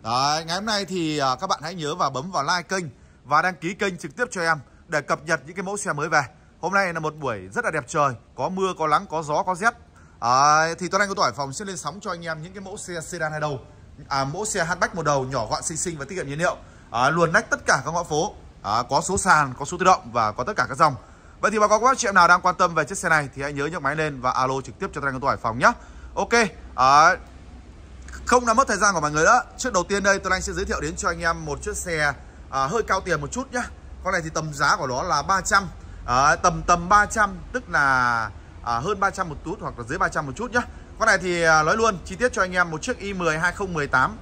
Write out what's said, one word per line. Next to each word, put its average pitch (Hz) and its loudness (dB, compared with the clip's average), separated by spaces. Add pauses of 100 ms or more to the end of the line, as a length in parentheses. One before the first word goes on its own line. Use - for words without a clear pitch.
Đấy, 139 0
ngày 165 -4
hôm 202 -6
nay 208 -2
thì, 160 -4
ờ, 135 2
các 190 -6
bạn 190 -2
hãy 175 -10
nhớ 156 -4
và 165 0
bấm 135 -6
vào 143 -2
like 175 0
kênh 185 -4 (400)
và 147 4
đăng 180 0
ký 190 -6
kênh 196 -4
trực - -14
tiếp 247 -2
cho 180 -6
em 165 0 (280)
để 151 -2
cập 160 -2
nhật 160 0
những 170 -16
cái 190 -8
mẫu 196 -6
xe 185 -4
mới 147 -4
về. 156 4 (400)
Hôm 180 -4
nay 190 2
là 165 -4
một 151 -4
buổi 127 -4 (140)
rất 233 -4
là 190 0
đẹp 151 -4
trời, 143 0 (220)
có 139 -4
mưa, 190 -2
có 156 0
nắng, 160 2
có 156 -4
gió, 151 -2
có 185 -2
rét. 220 0 (480)
Đấy, 151 4
thì 175 -6
Tuấn 190 0
Anh 196 0
ô - -4
tô 190 0
Hải 127 2
Phòng 139 -6
sẽ 208 -8
lên 190 -10
sóng 151 -10
cho 202 -8
anh 170 -10
em 160 -8
những 185 -16
cái 202 -14
mẫu 190 -12
xe 170 -10
sedan 160 -6
hai 156 -6
đầu, 143 -4 (480)
à, 135 0
mẫu 175 -4
xe 185 -2
hatchback 180 -2
một 160 -4
đầu 143 2
nhỏ 123 -4
gọn, 135 -4
xinh 156 -6
xinh 170 -6
và 139 -8
tiết 190 -12
kiệm 156 -6
nhiên 143 -8
liệu. 180 2 (360)
Đấy, 123 2
luồn 165 2
lách 226 0
tất 285 -2
cả 160 2
các 160 -4
ngõ 170 -2
phố. 165 -2 (300)
Đấy, 107 0
có 233 2
số 190 -2
sàn, 151 4
có 143 -4
số 180 -8
tự 180 0
động 175 4
và 110 2
có 123 -6
tất 196 -4
cả 131 0
các 127 -8
dòng. 151 4 (460)
Vậy 202 0
thì 214 0
bà 208 6
con, 214 4
các 233 0
bác 262 6
chị 233 -2
em 202 -2
nào 175 8
đang 180 6
quan 180 2
tâm 180 2
về 156 2
chiếc 190 -8
xe 180 -4
này 151 2
thì 135 -8
hãy 147 -6
nhớ 139 -2
nhấc 160 -6
máy 143 0
lên 151 -4
và 127 0
alo 131 0
trực - -16
tiếp 190 -6
cho 143 -6
Tuấn 139 -6
Anh 131 -2
ô 127 -6
tô 139 -2
Hải 110 2
Phòng 120 -4
nhé. 214 6 (440)
Ok, 196 -2 (460)
à, 147 8 (1080)
không 247 4
làm 220 4
mất 262 4
thời 214 -2
gian 202 4
của 165 0
mọi 147 0
người 156 2
nữa. 233 6 (160)
Trước 254 -4
đầu 180 2
tiên 196 -2
đây, 196 4
Tuấn 190 -2
Anh 185 -2
sẽ 190 -6
giới 190 -4
thiệu 208 -4
đến 165 -6
cho 190 -2
anh 170 -4
em 165 -2
một 143 -6
chiếc 202 -8
xe, 151 -2 (360)
à, 135 0
hơi 220 -2
cao 190 0
tiền 170 -2
một 143 -8
chút 262 -6
nhá. 240 -4 (420)
Con 185 -2
này 175 0
thì 156 -8
tầm 160 -6
giá 147 4
của 160 -4
nó 127 -2
là 156 0
ba 185 0
trăm, 196 2 (380)
à, 139 6
tầm, 165 2
tầm 175 2
ba 208 8
trăm, 202 0 (160)
tức 175 -6
là, 127 2 (360)
à, 117 0
hơn 190 -4
ba 196 0
trăm 185 -6
một 143 -10 (100)
chút 170 -6
hoặc 147 -8
là 120 -10
dưới 156 -6
ba 180 0
trăm 156 -4
một 131 -8
chút 226 -8
nhá. 240 2 (380)
Con 220 4
này 196 6
thì, 175 0
à, 156 6
nói 180 4
luôn 220 2
chi 190 -10
tiết 247 0
cho 214 -2
anh 185 0
em 180 2
một 180 -8
chiếc - -6
I 196 -8
mười 165 0
hai 175 0
không 185 -6
mười 147 -2
tám 147 2